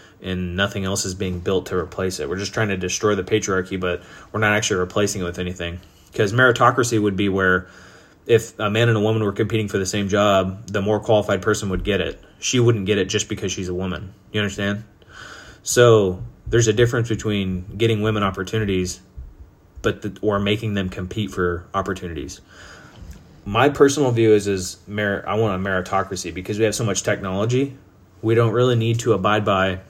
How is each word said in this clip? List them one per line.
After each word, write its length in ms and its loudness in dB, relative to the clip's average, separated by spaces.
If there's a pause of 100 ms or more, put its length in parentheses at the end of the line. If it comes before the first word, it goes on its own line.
(220)
and 360 -4
nothing 260 -2
else 220 -2
is 100 -6
being 240 -4
built 280 -2
to 100 -4
replace 420 -4
it. 80 -4
We're 80 -4
just 180 -8
trying 160 0
to 80 -2
destroy 380 -2
the 80 -2
patriarchy, 560 -2
but 240 -4 (300)
we're 80 -2
not 120 2
actually 280 0
replacing 400 -2
it 40 -4
with 140 -6
anything. 400 -8 (340)
'Cause 200 0
meritocracy 680 4
would 140 0
be 140 0
where 400 0 (560)
if 340 2
a 100 0
man 200 2
and 80 4
a 40 2
woman 220 2
were 80 0
competing 380 -2
for 80 -2
the 80 -2
same 240 -2
job, 580 2
the 140 -2
more 180 0
qualified 420 2
person 280 -2
would 140 -2
get 180 0
it. 200 -6 (180)
She 200 -2
wouldn't 260 2
get 120 2
it 80 2
just 220 -2
because 240 -6
she's 180 -6
a 40 -4
woman. 400 -6 (180)
You 80 -4
understand? 440 -4 (800)
So 580 6 (240)
there's 220 2
a 60 4
difference 360 2
between 560 -2 (120)
getting 240 2
women 200 0
opportunities, 760 -2 (840)
but 220 -2
the, 180 -8
or 180 2
making 360 -2
them 140 -2
compete 420 -6
for 420 -2
opportunities. 680 -6 (1040)
My 240 4
personal 420 4
view 220 6
is, 140 4
is 300 -4 (100)
merit, 400 -4
I 80 -2
want 240 0
a 100 -4
meritocracy 640 -2
because 260 -6
we 60 2
have 100 0
so 100 -2
much 180 -2
technology. 720 -2 (460)
We 140 2
don't 160 4
really 240 4
need 240 0
to 140 2
abide 300 2
by 360 2 (100)